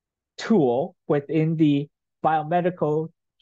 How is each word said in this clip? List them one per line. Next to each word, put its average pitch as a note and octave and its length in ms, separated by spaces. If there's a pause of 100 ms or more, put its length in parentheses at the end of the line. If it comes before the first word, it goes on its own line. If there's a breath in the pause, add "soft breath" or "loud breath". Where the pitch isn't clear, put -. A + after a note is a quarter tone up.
(360)
tool C#3+ 600 (100)
within D#3 500
the D3 320 (360)
biomedical D#3+ 840 (340)